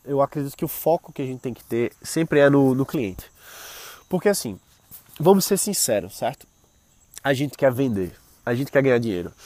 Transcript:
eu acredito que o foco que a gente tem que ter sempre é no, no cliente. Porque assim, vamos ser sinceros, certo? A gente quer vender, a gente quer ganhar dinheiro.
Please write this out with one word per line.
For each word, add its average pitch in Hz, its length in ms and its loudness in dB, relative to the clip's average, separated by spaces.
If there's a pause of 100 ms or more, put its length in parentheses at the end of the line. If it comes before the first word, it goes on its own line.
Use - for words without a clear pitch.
eu 139 180 -2
acredito 139 360 -4
que - 80 -6
o 151 40 -4
foco - 440 -4
que - 80 -8
a 135 40 -4
gente 127 140 -8
tem 123 140 -8
que - 100 -20
ter 117 280 -2 (100)
sempre 160 380 0
é 143 100 8
no, 139 240 6
no 131 120 0
cliente. 110 400 -6 (840)
Porque 185 180 0
assim, 123 320 -2 (600)
vamos 185 260 6
ser 196 120 0
sinceros, 110 600 -2
certo? 123 300 -6 (760)
A 139 100 2
gente 135 240 -4
quer 135 140 4
vender, 113 420 0 (320)
a 120 100 -2
gente 139 160 -4
quer 143 100 4
ganhar 127 180 4
dinheiro. 95 340 -4 (120)